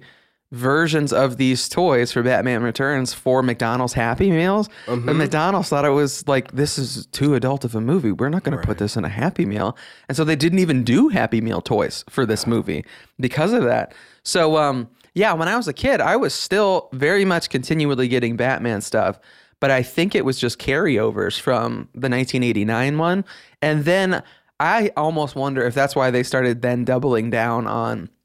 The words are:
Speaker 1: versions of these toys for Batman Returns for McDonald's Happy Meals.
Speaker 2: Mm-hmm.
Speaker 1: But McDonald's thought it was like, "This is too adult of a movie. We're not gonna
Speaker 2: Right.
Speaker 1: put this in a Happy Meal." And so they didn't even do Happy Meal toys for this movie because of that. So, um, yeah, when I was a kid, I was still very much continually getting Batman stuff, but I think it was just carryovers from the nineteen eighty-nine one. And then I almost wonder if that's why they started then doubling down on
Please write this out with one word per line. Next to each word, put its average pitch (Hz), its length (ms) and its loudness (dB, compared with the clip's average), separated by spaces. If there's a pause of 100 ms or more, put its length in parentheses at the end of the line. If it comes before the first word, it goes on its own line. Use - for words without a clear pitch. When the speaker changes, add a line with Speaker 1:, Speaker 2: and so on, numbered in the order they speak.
(520)
Speaker 1:
versions 147 600 0
of 123 260 2
these 131 300 0
toys 139 440 2
for 123 100 -2
Batman 120 400 0
Returns 131 500 -2
for 131 300 0
McDonald's 123 520 0
Happy 117 360 0
Meals. 190 400 0 (160)
Speaker 2:
Mm-hmm. 120 220 -4
Speaker 1:
But 151 80 0
McDonald's 160 540 0
thought 143 140 0
it 147 60 4
was 143 380 0
like, 135 240 0
"This 143 260 -2
is 127 300 -8
too 147 260 0
adult 127 320 0
of 113 80 -6
a 110 80 -2
movie. 127 300 0
We're 127 180 -2
not 175 140 -2
gonna 143 140 -2
Speaker 2:
Right. - 100 -4
Speaker 1:
put 107 100 -2
this 104 180 -2
in 107 80 -2
a 80 60 -4
Happy 120 380 -2
Meal." 101 280 -4 (320)
And 131 80 -6
so 156 80 0
they 160 120 2
didn't 170 240 2
even 151 240 2
do 170 260 4
Happy 117 320 0
Meal 110 200 -2
toys - 460 -2
for - 200 -2
this 107 180 -2
movie 104 400 -2 (340)
because 151 320 0
of 240 120 2
that. 117 300 0 (280)
So, 160 360 2
um, 131 320 0 (260)
yeah, 196 180 4
when 160 140 -2
I 214 100 0
was 226 100 -4
a 143 60 -4
kid, 262 280 0
I 190 160 2
was 262 180 0
still 185 580 0
very 165 320 2
much 170 240 0
continually 139 580 0
getting 120 300 0
Batman 117 440 -2
stuff, 101 360 0 (420)
but 139 120 2
I 131 100 2
think 170 320 -2
it 208 100 2
was 131 160 0
just 120 200 -2
carryovers 110 800 0
from 117 560 -2
the 127 140 -4
nineteen 123 340 0
eighty-nine 117 560 0
one. 180 260 0 (340)
And 151 260 0
then 185 360 2 (380)
I 202 360 0
almost 151 400 -2
wonder 135 280 -2
if 120 100 0
that's 139 220 0
why 127 160 2
they 123 100 2
started 123 400 0
then 123 240 0
doubling 123 460 0
down 117 340 0
on 113 440 -4 (160)